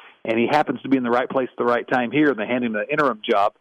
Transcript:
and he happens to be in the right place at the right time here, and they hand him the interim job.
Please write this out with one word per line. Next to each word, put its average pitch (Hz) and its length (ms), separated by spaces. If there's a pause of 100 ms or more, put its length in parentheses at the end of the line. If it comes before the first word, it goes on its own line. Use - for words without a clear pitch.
(260)
and 113 120
he 117 140
happens 143 300
to 135 80
be 135 80
in 127 60
the 120 60
right 123 200
place 131 200
at - 80
the 120 60
right 120 240
time 123 240
here, 147 180
and 120 80
they 107 80
hand 123 200
him 113 80
the 104 180
interim 135 360
job. 101 340